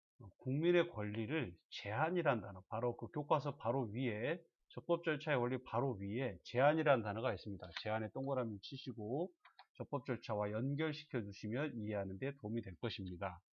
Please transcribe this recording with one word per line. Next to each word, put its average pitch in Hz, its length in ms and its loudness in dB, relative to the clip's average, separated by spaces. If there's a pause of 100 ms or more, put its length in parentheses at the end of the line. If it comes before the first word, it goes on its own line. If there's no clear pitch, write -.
(200)
어, 104 180 -16
국민의 165 520 4
권리를 107 640 -2 (160)
제한이란 143 720 2
단어, 92 280 -10
바로 - 260 0
그 110 120 -8
교과서 147 500 0
바로 120 340 0
위에, 123 500 -2 (280)
적법 170 340 0
절차의 147 340 2
원리 123 260 2
바로 120 360 0
위에 101 440 -2
제한이란 143 600 6
단어가 110 300 0
있습니다. 95 360 -8 (120)
제한에 107 320 0
동그라미 127 480 -2
치시고 127 680 -6 (460)
적법 - 300 -6
절차와 107 460 0
연결시켜 139 720 0
주시면 117 560 -4
이해하는 101 400 -2
데 135 200 -2
도움이 110 240 -4
될 92 160 -8
것입니다. 92 640 -4 (120)